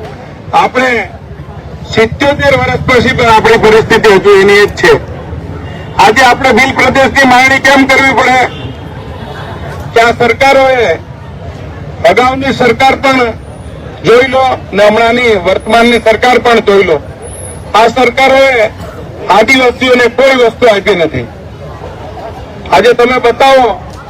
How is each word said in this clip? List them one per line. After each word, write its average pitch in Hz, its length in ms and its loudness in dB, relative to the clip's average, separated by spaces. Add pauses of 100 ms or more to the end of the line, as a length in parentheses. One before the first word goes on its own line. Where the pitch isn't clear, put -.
(520)
આપણે 247 580 0 (800)
સિત્યોતેર 277 680 0
વર્ષ 254 300 -2
પછી 247 280 2
પણ 240 140 0
આપણી 226 300 4
પરિસ્થિતિ 415 560 4
હજુ 202 260 6
એની 202 180 4
એ 208 80 4
જ - 100 2
છે. - 240 2 (960)
આજે 233 260 4
આપણે 254 280 2
ભીલ 254 220 2
પ્રદેશની 262 520 2
માંગણી 262 340 4
કેમ 277 260 2
કરવી 269 280 2
પડે 254 340 0 (1400)
કે 226 120 2
આ 233 160 2
સરકારોએ, 247 840 2 (1040)
અગાઉની 262 500 2
સરકાર 240 420 2
પણ 262 360 0 (720)
જોઈ 247 240 4
લો 254 300 0 (120)
ને 202 140 2
હમણાંની 226 600 2
વર્તમાનની 233 560 2
સરકાર 233 400 2
પણ 233 260 2
જોઈ 196 180 4
લો, 160 180 0 (720)
આ 226 140 4
સરકારોએ 254 840 2 (560)
આદિવાસીઓને 247 840 2
કોઈ 269 280 2
વસ્તુ 240 280 2
આપી 202 300 2
નથી. 151 300 -4 (1400)
આજે 208 240 2
તમે 247 260 0
બતાવો, 240 600 2 (300)